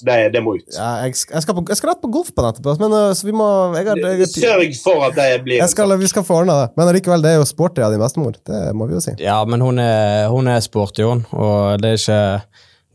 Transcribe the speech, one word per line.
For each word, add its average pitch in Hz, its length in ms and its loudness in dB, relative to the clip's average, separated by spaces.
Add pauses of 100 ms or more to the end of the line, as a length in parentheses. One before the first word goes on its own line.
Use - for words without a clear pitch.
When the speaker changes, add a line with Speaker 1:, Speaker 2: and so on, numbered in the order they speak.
Speaker 1:
det, 123 80 2 (180)
det 117 120 0
må 107 100 -2
ut. 87 100 -10 (100)
Speaker 2:
Ja, 107 140 -6 (140)
jeg 127 160 -6
sk-, - 160 -8
jeg 160 80 -2
skal 175 160 -4
på, 170 80 -6
jeg 208 140 -2
skal 311 100 -2
rett 349 100 -4
på 240 120 -6
golfbanen 135 420 -2
etterpå, 143 240 -2
men, 214 220 2
øh, 202 180 2
så 196 80 -6
vi 214 80 -4
må, 214 140 2 (260)
jeg 185 140 -2
har, 185 120 -2 (220)
jeg - 80 0
Speaker 1:
Sørg 175 480 2
for 160 300 2
at 160 100 -6
det 139 80 4 (160)
blir 127 160 0
Speaker 2:
Jeg 175 160 2
skal, 196 240 2
vi 190 80 0
skal 190 160 0
få 170 180 2
ordnet 151 220 2
det. 117 60 -2 (100)
Men 175 140 4
allikevel, 180 340 2
det 165 80 4
er 156 60 4
jo 135 100 4
sporty 170 320 0
av 107 80 2
din 107 100 0
bestemor. 120 460 -2
Det 104 160 -6 (100)
må 110 140 -4
vi 165 80 -4
jo 175 80 -4
si. 107 160 -6
Speaker 3:
Ja, 101 260 0
men 120 160 0
hun 127 180 0
er, 107 520 2
hun 131 160 0
er 120 160 2
sporty, 104 400 -2
hun. 117 220 0 (100)
Og 104 480 0
det 110 100 2
er 107 60 -2
ikke, 107 220 0 (720)